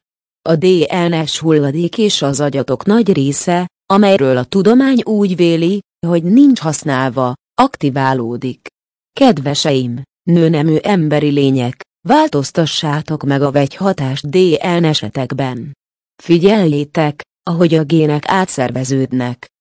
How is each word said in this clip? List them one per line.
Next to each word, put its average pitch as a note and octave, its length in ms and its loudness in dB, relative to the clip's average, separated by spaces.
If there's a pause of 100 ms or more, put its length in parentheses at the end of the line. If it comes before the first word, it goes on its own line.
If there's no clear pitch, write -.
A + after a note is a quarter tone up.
(480)
A E3 80 2
D D#3 80 -2 (440)
N D#3+ 160 -2
S - 140 -8
hulladék D#3 600 0
és G#3 240 0
az C#3 180 -2
agyatok C3+ 440 -4
nagy G3+ 280 2
része, E3 540 -2 (200)
amelyről G3 500 2
a B2 80 -2
tudomány A#3+ 580 2
úgy G3+ 340 0
véli, E3+ 440 0 (260)
hogy E3+ 160 0
nincs B3 360 4
használva, C3 760 -2 (200)
aktiválódik. C3 1120 -2 (460)
Kedveseim, C#3 920 0 (280)
nőnemű D#3+ 460 2
emberi D3+ 540 0
lények, C3+ 520 0 (260)
változtassátok D#3 1160 -2
meg C#3 200 0
a C#3 80 0
vegyhatást C#3+ 760 -2
D C#3+ 80 -2 (440)
N D#3+ 120 2
S-etekben. C3 800 -6 (500)
Figyeljétek, D#3+ 1000 2 (280)
ahogy E3 240 2
a D#3+ 100 2
gének D3+ 420 0
átszerveződnek. B2+ 1200 -2 (140)